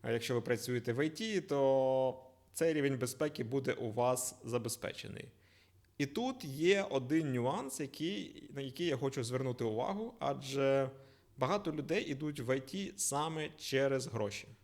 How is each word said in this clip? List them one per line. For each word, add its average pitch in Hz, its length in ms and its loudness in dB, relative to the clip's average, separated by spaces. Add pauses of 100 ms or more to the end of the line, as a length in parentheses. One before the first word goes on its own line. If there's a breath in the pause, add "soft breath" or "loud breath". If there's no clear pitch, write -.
а 117 100 -2
якщо 117 240 0
ви 120 60 2
працюєте 120 520 0
в 120 60 -2
I 156 220 -2
T, 214 200 0
то 131 840 4 (300)
цей 165 200 2
рівень 139 240 2
безпеки 131 460 -2
буде 127 300 0
у 120 180 -4
вас 123 520 2
забезпечений. - 880 -6 (680 soft breath)
І 143 80 0
тут 247 400 -4
є 165 440 4
один 139 440 2
нюанс, 131 460 0
який, 165 720 -6
на 139 80 -8
який 139 260 -4
я 139 100 2
хочу 135 260 0
звернути 123 400 -2
увагу, 190 560 -2
адже 135 720 2 (480 loud breath)
багато 165 340 0
людей 156 400 -2
ідуть 147 280 -4
в 120 100 -6
I 135 260 0
T 196 220 -4
саме 151 600 -2
через 135 500 2
гроші. 107 400 -4 (160)